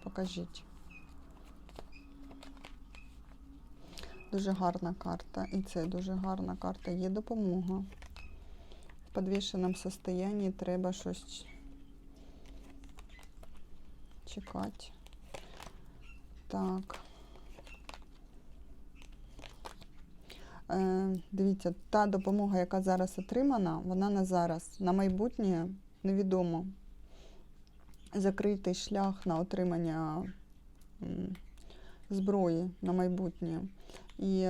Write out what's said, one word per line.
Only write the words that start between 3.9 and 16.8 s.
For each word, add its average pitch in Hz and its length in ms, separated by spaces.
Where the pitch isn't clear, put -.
Дуже 196 200
гарна 185 460
карта. 175 540
І 190 100
це 165 240
дуже 185 260
гарна 190 440
карта. 185 340
Є 185 180
допомога. 190 760
В - 20
підвішеному 190 560
состоянні 190 760
треба 185 420
щось - 540
чекати. 196 600
Так. 190 520